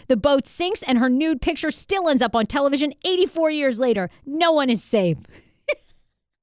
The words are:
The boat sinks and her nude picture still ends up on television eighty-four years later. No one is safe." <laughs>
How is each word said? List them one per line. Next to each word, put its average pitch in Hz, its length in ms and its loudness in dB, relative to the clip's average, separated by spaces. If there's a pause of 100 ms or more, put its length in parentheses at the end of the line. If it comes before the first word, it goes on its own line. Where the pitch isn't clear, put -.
The 254 100 2
boat 277 280 2
sinks - 360 -4
and 254 160 0
her 254 100 2
nude 285 320 0
picture 320 300 -2
still 370 400 -2
ends 277 100 2
up 233 160 0
on 226 80 2
television 277 480 0 (140)
eighty-four 359 440 0
years 269 300 -2
later. 214 300 0 (160)
No 330 260 2
one 277 160 2
is 226 160 0
safe." 185 320 0 (500)
<laughs> - 80 -4 (680)